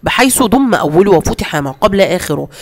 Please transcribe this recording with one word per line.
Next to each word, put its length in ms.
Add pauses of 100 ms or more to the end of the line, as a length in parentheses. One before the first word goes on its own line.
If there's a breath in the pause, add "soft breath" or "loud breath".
بحيث 400
ضم 320
أوله 360
وفتح 460
ما 140
قبل 300
آخره. 480 (140 loud breath)